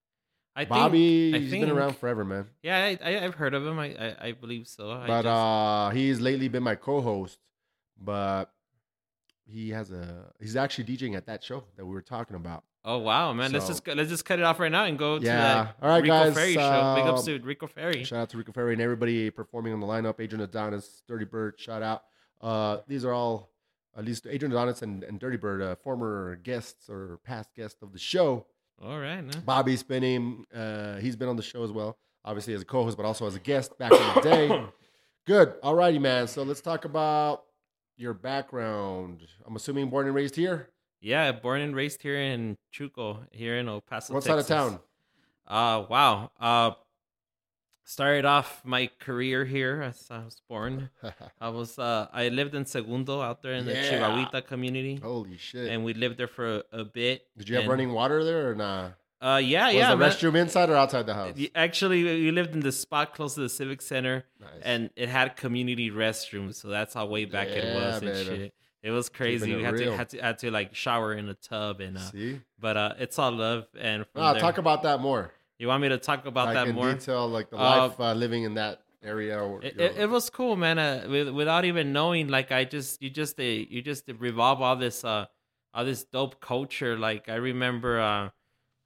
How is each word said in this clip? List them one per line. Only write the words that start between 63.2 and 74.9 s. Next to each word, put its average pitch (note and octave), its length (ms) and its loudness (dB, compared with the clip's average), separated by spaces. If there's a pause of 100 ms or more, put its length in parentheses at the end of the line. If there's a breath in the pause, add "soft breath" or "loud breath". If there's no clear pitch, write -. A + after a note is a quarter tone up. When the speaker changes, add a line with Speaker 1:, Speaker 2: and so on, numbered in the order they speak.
Speaker 1:
to D3+ 60 -6
the B2 100 -2
Civic C3+ 320 -6
Center, B2+ 420 -2 (160)
Speaker 2:
Nice. G#2 80 -20 (140)
Speaker 1:
and A#2 340 -2
it A#2+ 140 -4
had C3 260 2
community B2 540 -2
restrooms, G#2 640 -2
so - 140 -16
that's G#2 260 -4
how A2 120 -4
way G#2+ 200 -2
back G2 220 -4
it G#2 160 -2
Speaker 2:
Yeah, A2+ 100 -2
Speaker 1:
was A2+ 280 -2
and G2+ 100 -4
Speaker 2:
baby. G2 120 -2
Speaker 1:
shit. G2 300 -8 (280)
It A2 100 -4
was A#2+ 180 -2
Speaker 2:
Keeping - 80 -20
Speaker 1:
crazy. A#2 340 0
Speaker 2:
it A2 40 -2
Speaker 1:
We A2 80 -2
had A#2 120 0
to, A#2+ 80 0
Speaker 2:
real. A#2 120 0
Speaker 1:
had A#2+ 140 -4
to, - 120 -14
had A#2 160 -2
to, A#2+ 120 -4
like, G#2 240 -4
shower A2+ 380 0
in G#2 160 -6
a G2 60 -6
tub G#2 480 -6
and, F#2 160 -10
uh, F#2 140 -10
Speaker 2:
See? A#2 280 -8 (180)
Speaker 1:
but, A2 200 -2
uh, G#2 200 0
it's B2+ 200 -6
all C3 140 2
love. A2+ 340 -2 (120)
And G#2+ 280 -4
from - 160 -6
Speaker 2:
Nah, D#3+ 100 6
Speaker 1:
there A2+ 80 4
Speaker 2:
talk E3+ 160 4
about D#3 280 2
that C#3+ 160 4